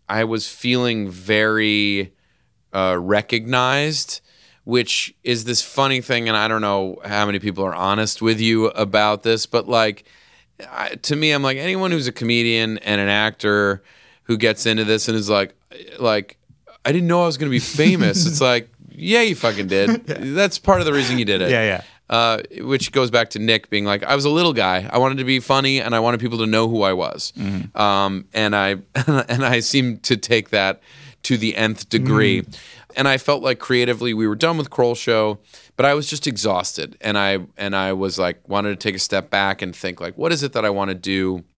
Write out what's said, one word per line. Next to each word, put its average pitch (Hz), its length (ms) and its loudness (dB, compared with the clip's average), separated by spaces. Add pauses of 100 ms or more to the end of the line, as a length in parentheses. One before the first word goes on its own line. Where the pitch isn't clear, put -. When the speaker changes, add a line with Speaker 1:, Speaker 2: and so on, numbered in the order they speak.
Speaker 1:
I 110 160 0
was 110 240 -4
feeling 123 600 0
very, 104 1040 0 (600)
uh, 95 280 2
recognized, 127 1200 -2 (440)
which - 580 -2
is 120 220 -2
this 120 180 -2
funny 135 380 0
thing, 117 280 -2
and 110 80 2
I 107 120 2
don't 110 140 0
know 98 420 -2
how 104 220 0
many 101 120 -2
people 95 260 -4
are 90 100 -2
honest 101 460 -2
with 110 200 2
you 113 300 2
about 107 520 0
this, 113 240 0
but, - 220 -2
like, 110 360 0 (640)
I, - 200 -8 (120)
to 147 140 -2
me, 156 160 0
I'm 143 100 0
like, 135 160 0
anyone 185 320 -2
who's 151 180 -2
a 123 40 -4
comedian 113 680 0
and 104 220 0
an 101 80 2
actor 104 760 2 (420)
who 117 120 0
gets 110 300 0
into 110 180 2
this 110 240 0
and 113 80 0
is 104 140 -2
like, 98 240 0 (440)
like, 107 400 -2 (460)
"I 135 80 2
didn't 175 160 2
know 175 140 4
I 170 40 2
was 156 120 -2
gonna 147 120 -2
be 123 100 2
famous." 180 640 2
Speaker 2:
<laughs> 170 40 0
Speaker 1:
It's 143 100 -2
like, 123 300 2 (200)
"Yeah, 196 320 2
you 208 120 2
fucking 101 340 -2
did." 196 200 4
Speaker 2:
<laughs> 233 200 0
Yeah. - 120 -6
Speaker 1:
That's 170 380 -2
part 190 220 4
of 165 60 0
the 151 60 2
reason 127 260 0
you 117 60 0
did 98 180 2
it. 90 80 2
Speaker 2:
Yeah, 117 140 4
yeah. 95 180 -2 (280)
Speaker 1:
Uh, 117 320 2 (220)
which 131 260 -2
goes 127 200 2
back 117 200 2
to 107 80 -8
Nick 110 320 0
being 101 140 -2
like, 101 180 0
"I 139 120 0
was 139 100 0
a 147 60 2
little 165 240 2
guy. 92 360 0
I - 80 0
wanted 135 200 2
to 131 60 -4
be 131 160 0
funny, 135 400 2
and 117 140 -2
I 113 60 2
wanted 117 200 0
people 117 180 -4
to 113 80 0
know 110 220 2
who 113 140 0
I 95 120 4
was." - 440 -4
Speaker 2:
Mm-hmm. 98 420 -6
Speaker 1:
Um, 98 520 2
and 104 240 0
I, 98 200 0 (180)
<laughs> 127 120 -2 (220)
and 123 160 -2
I 120 160 2
seem 123 400 0
to 123 160 0
take 110 340 0
that 98 300 0 (440)
to 123 120 0
the 110 200 -2
nth 110 320 -2
degree. 107 540 2
Speaker 2:
Mm. - 140 -18 (400)
Speaker 1:
And 135 100 0
I 135 120 4
felt 143 240 0
like 131 160 0
creatively 123 560 0
we 110 120 0
were 104 80 0
done 160 220 0
with 143 140 -4
Kroll 120 240 2
Show, 110 440 0 (380)
but 123 80 4
I 143 100 6
was 147 140 -2
just 147 180 -6
exhausted. 90 760 -2
And 104 180 0
I, 98 200 2 (180)
and 98 200 -4
I 95 160 0
was 95 260 -4
like, 87 300 -4
wanted 101 220 -2
to 98 60 -4
take 98 180 -4
a 95 40 -8
step 95 320 -4
back 98 320 0
and 90 140 -8
think, 92 240 -10
like, 87 160 -10
"What 170 160 -2
is 143 100 -2
it 135 120 -6
that 113 100 0
I 104 60 2
wanna 98 240 -2
do?" 92 500 -2 (140)